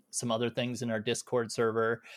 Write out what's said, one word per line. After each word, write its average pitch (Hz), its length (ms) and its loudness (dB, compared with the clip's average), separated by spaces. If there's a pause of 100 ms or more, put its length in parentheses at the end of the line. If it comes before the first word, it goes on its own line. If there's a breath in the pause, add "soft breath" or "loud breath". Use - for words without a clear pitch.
(100)
some 123 200 -2
other 117 200 2
things 123 320 -4
in 117 80 -2
our 110 100 0
Discord 117 500 0
server. 113 520 2 (140)